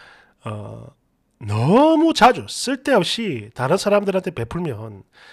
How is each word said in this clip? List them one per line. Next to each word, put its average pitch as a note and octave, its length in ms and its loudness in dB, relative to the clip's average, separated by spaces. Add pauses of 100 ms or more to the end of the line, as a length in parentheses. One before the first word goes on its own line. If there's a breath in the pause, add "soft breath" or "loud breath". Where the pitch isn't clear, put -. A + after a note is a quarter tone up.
(460 soft breath)
어, G#2+ 420 -12 (520)
너무 C4 760 4
자주 G3 360 4
쓸데없이 A3+ 1040 -2
다른 C#3 240 0
사람들한테 G3 540 0
베풀면 A2+ 720 -8 (300 soft breath)